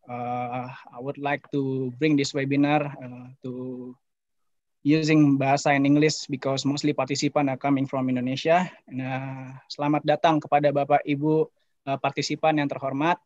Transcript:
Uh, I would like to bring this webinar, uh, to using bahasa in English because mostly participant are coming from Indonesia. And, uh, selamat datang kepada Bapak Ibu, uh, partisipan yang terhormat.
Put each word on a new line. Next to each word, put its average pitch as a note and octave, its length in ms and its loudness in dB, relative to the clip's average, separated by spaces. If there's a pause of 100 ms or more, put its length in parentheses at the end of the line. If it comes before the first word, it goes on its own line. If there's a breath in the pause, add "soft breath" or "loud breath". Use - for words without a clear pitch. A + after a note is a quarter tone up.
Uh, B2 640 -8
I - 320 -18
would C#3 160 -10
like C#3+ 320 -4
to C3+ 480 -2
bring D#3 160 2
this C#3 240 0
webinar, C#3+ 640 2
uh, B2 400 -16
to B2+ 560 -10 (880)
using D3+ 560 4
bahasa C#3+ 320 2
in C#3 160 2
English D3 400 2
because C3+ 400 -2
mostly D3 240 0
participant C#3 560 0
are C3 80 -4
coming C3+ 320 0
from C3 240 -2
Indonesia. C3+ 560 0 (160)
And, C3 160 -10
uh, C3 560 -8 (160)
selamat D3 320 0
datang D3+ 320 4
kepada D3 320 2
Bapak C#3+ 320 2
Ibu, D3+ 480 0 (400)
uh, C3+ 80 -2
partisipan D3 640 0
yang C#3+ 80 -2
terhormat. C#3 560 -2